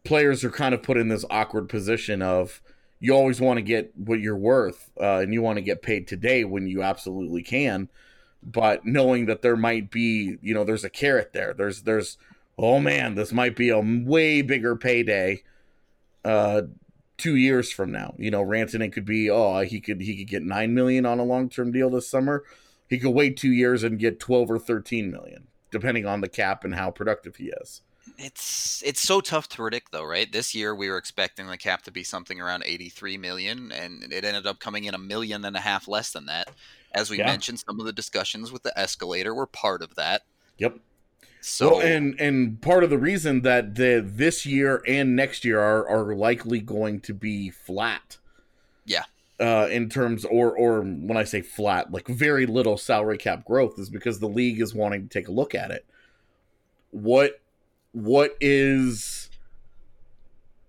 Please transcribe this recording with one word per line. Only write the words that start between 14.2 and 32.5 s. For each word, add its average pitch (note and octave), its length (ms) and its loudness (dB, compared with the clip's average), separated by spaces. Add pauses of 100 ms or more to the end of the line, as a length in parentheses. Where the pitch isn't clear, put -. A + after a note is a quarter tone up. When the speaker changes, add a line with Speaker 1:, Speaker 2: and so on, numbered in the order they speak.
Speaker 1:
bigger A#2+ 340 0
payday, G#2+ 680 0 (840)
uh, G#2 380 4 (540)
two D#3+ 180 0
years B2+ 360 4
from F#2+ 200 -4
now." - 260 -8
You G#2+ 140 -4
know, G2+ 120 0
Rantanen A2 480 -2
could G#2 140 -8
be, G#2+ 240 0
oh, G2+ 300 4
he G2 200 -2
could, G2+ 220 -6
he G2 160 -6
could G2 100 -12
get G2 140 -6
nine G#2 320 -2
million B2+ 320 4
on A#2+ 140 0
a A#2+ 40 0
long-term B2 480 -2
deal C3 200 2
this B2 180 -2
summer. C#3+ 340 0 (460)
He B2+ 80 0
could B2+ 140 2
wait C3+ 260 4
two C3 140 2
years B2 320 4
and A2+ 160 -2
get A#2 200 0
twelve B2 300 2
or A2+ 80 0
thirteen G#2+ 540 -4
million, G1+ 340 -16 (240)
depending A2 380 -2
on G2+ 140 -2
the F#2+ 80 -6
cap G2 340 -2
and F#2+ 100 -6
how F#2 160 -4
productive G#2 460 -6
he - 160 -12 (100)
is. - 220 -20 (340)
Speaker 2:
It's, - 680 -8
it's C#3+ 160 -2
so F#3+ 200 2
tough D#3+ 280 -2
to - 80 -14
predict, A2+ 340 -6
though, D#2 120 -8
right? F#2 280 -2
This A2+ 240 -4
year G#2+ 200 -4
we G2 140 -4
were F#2+ 80 -4
expecting F#2+ 500 -6
the F2+ 100 -12
cap F2+ 260 -4
to F#2 80 -18
be F2+ 120 -12
something F2+ 380 -10
around F2+ 240 -6